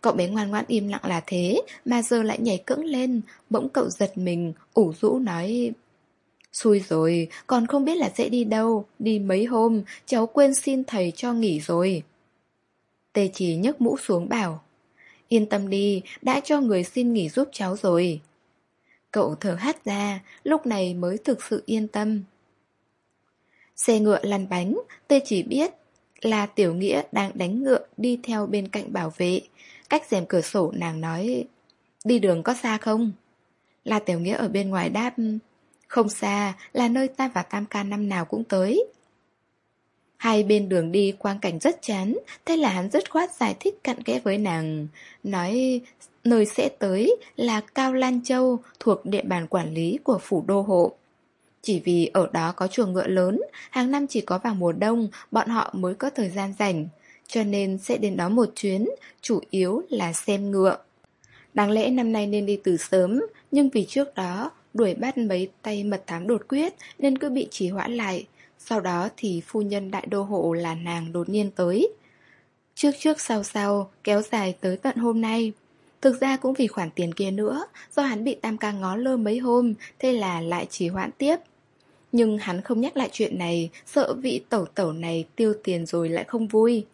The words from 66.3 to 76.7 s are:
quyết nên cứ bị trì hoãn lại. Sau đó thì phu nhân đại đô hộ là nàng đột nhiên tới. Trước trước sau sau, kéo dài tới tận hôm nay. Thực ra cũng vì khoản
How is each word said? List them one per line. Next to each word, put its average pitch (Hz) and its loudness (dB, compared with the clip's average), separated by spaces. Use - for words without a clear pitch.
quyết 311 -2
nên 269 2
cứ 294 -2
bị 254 -2
trì 180 -4
hoãn 202 -4
lại. 190 -4
Sau 220 -2
đó 180 -2
thì 180 -4
phu 214 -4
nhân 202 -4
đại 190 -8
đô 202 -2
hộ 175 0
là 165 -4
nàng 170 -6
đột 175 -4
nhiên 202 0
tới. 190 2
Trước 285 4
trước 311 0
sau 208 -2
sau, 202 -2
kéo 208 4
dài 202 -2
tới 185 0
tận 262 -2
hôm 233 0
nay. 226 0
Thực 262 4
ra 269 2
cũng 262 0
vì 262 2
khoản 175 -4